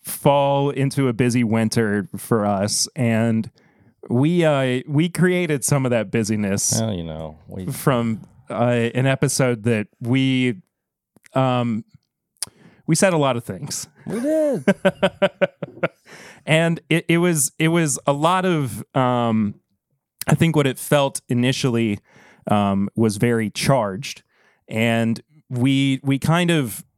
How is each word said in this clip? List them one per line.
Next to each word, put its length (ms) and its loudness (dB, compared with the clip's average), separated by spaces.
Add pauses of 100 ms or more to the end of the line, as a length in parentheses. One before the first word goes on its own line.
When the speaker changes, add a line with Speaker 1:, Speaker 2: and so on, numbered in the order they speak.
Speaker 1:
fall 680 2
into 360 0
a 60 0
busy 300 2
winter 640 0 (100)
for 280 0
us, 500 0
and 560 0 (580)
we, 340 2
uh, 440 0
we 220 0
created 540 0
some 220 2
of 60 0
that 200 0
busyness 720 -2
Speaker 2:
Well, 120 -2
you 100 -6
know, 340 -10 (100)
we 200 -10
Speaker 1:
from, 540 -2 (280)
uh, 460 0
an 100 0
episode 580 0
that 240 0 (140)
we, 600 0 (720)
um, 520 0 (1000)
we 80 4
said 180 2
a 40 2
lot 200 2
of 60 -6
things. 440 -10 (200)
Speaker 2:
We 120 -6
did. 500 0
Speaker 1:
<laughs> 60 2 (1700)
And 320 2 (120)
it, 180 0
it 80 4
was, 400 0
it 120 2
was 360 0
a 80 0
lot 320 0
of, 380 -2 (120)
um, 600 0 (720)
I 80 4
think 200 2
what 120 2
it 100 -2
felt 500 0
initially, 680 0 (540)
um, 440 2
was 220 2
very 320 0
charged, 720 -2 (460)
and 520 0 (300)
we, 540 2
we 160 0
kind 320 2
of 340 -2 (120)